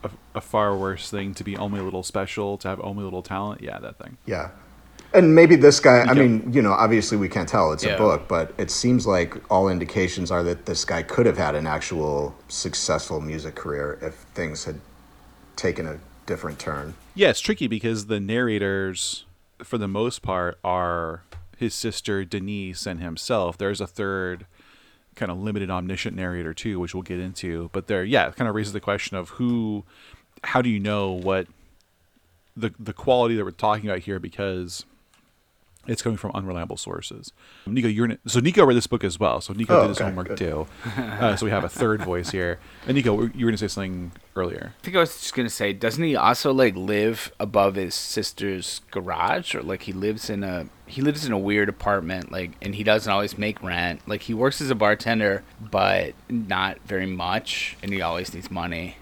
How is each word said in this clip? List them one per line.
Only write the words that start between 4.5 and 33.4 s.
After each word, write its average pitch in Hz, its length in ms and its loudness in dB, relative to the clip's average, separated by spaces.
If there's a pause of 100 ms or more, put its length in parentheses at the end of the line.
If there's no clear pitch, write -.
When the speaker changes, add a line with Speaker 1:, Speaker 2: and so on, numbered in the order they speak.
Speaker 2:
And 175 220 10
maybe 170 180 12
this 143 240 10
guy, 123 220 10
I 127 120 4
Speaker 1:
Nico. 139 100 8
Speaker 2:
mean, 117 300 4
you 135 80 6
know, 104 120 6
obviously 110 440 4
we 98 120 2
can't 90 200 -2
tell. 90 240 2
It's 80 120 -4
a 107 60 0
Speaker 3:
Yeah. 98 80 0
Speaker 2:
book, 92 280 4
but 82 320 0
it 92 100 -2
seems 123 380 2
like 87 300 2 (120)
all 98 200 4
indications 90 640 0
are 87 100 0
that 85 240 -2
this - 180 -4
guy 87 180 -2
could - 220 2
have 95 140 -2
had 76 160 0
an 76 140 -2
actual 76 680 -2 (140)
successful 78 720 -4
music 78 340 -8
career 73 480 -6
if 80 120 -8 (200)
things 78 300 -6
had 73 160 -10 (760)
taken 85 320 -2
a 76 120 -8 (280)
different 78 320 -6
turn. 76 360 -6 (200)
Speaker 1:
Yeah, 190 160 6
it's - 80 0
tricky 190 300 -2
because 110 380 -2
the 107 120 0
narrators, 98 1040 -2 (380)
for - 160 -4
the 104 80 -2
most 107 340 -2
part, 90 440 -2
are 87 580 -2 (340)
his 117 180 -4
sister 98 500 -4
Denise 98 600 -6
and 90 160 -6
himself. 87 560 -2
There's 98 240 -2
a 98 60 -4
third 92 600 -6 (680)
kind 101 160 -6
of 90 80 -6
limited 101 320 -4
omniscient 92 460 -4
narrator 87 360 -6
too, 95 280 -6
which 87 120 -6
we'll 92 120 -8
get 90 160 -6
into. 85 520 -6
But 95 140 -6
there, 98 160 0
yeah, 104 240 2
it - 80 -6
kind 120 140 -2
of 104 80 -2
raises 104 160 -4
the 104 80 -6
question 101 360 -4
of 90 140 -6
who, 113 540 -2 (580)
how - 180 2
do 123 80 2
you 107 120 0
know 101 320 0
what 92 340 0 (1120)
the, 110 240 -4
the 110 120 -10
quality 120 440 2
that 104 80 0